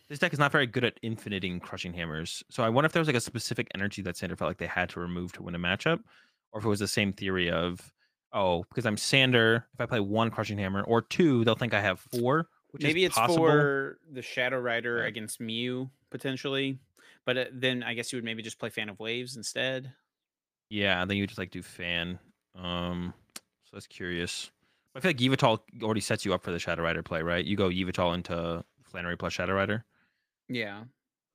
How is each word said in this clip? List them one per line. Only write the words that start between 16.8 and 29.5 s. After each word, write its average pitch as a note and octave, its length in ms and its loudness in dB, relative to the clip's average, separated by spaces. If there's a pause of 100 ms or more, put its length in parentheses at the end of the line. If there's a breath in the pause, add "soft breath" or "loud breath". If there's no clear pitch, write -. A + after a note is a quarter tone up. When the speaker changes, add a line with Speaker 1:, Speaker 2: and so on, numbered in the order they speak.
Speaker 2:
But, B2+ 140 2
uh, B2 140 0
then B2+ 300 0
I A#2 120 -4
guess A#2 180 -6
you C3 40 -4
would A#2 80 -6
maybe A2+ 180 -6
just A2 160 -12
play A#2 120 -6
Fan G#2+ 180 -6
of F#2+ 100 -12
Waves A#2+ 380 -6
instead? C3 560 -4 (800)
Speaker 1:
Yeah, G2 320 2
and F#2 80 0
then G2+ 60 0
you G2+ 80 2
would F#2 60 0
just, - 80 -14
like, F#2 120 -6
do F2+ 120 -10
Fan. F2 560 -4 (380)
Um, F2 580 -4 (220)
so - 380 -20
that's G2+ 120 -14
curious. F2+ 640 -6 (440)
I C3 60 -14
feel F#3 100 2
like C3 80 0
Yveltal B2+ 420 4 (220)
already A2 180 0
sets - 240 -2
you F#2+ 100 2
up F2+ 80 0
for G2 80 -6
the E2+ 80 -2
Shadow E2+ 240 -4
Rider E2 200 0
play, E2 200 -4
right? E2+ 220 0
You F#2+ 120 -2
go G2 140 2
Yveltal F2+ 440 0
into E2+ 500 -4 (180)
Flannery F2 340 -6
plus F2 160 -4
Shadow F#2 220 0